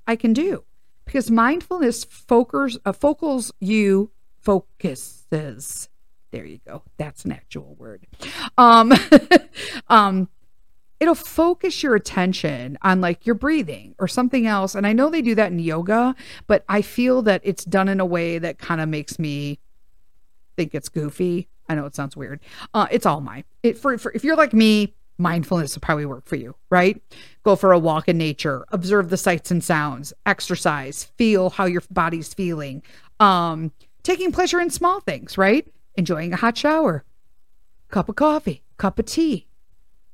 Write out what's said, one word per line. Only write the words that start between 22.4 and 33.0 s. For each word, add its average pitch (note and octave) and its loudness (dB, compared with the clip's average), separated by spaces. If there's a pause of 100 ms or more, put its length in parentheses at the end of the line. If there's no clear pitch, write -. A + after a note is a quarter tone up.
Uh, G#3+ 0
it's - 0
all D#3 2
mine. C#3 -12 (180)
It, A3+ 0
for, C4 -2
for, - -8
if A#3 -6
you're D#4 2
like D4+ 2
me, G#3+ 4 (240)
mindfulness E3+ -2
will D3 -14
probably D3 -4
work C3 -12
for - -6
you, B2 -10 (160)
right? F#3 2 (440)
Go G3+ 4
for F#3+ 6
a F3+ 8
walk D#3+ 0
in E3+ 2
nature, D3+ -4
observe F#3 0
the F#3 -2
sights F3 -2
and F3 2
sounds, D3 -4 (120)
exercise, D#3+ -4
feel G3 2
how F#3+ -2
your F3+ -2
body's E3 -4
feeling. D3+ -6 (380)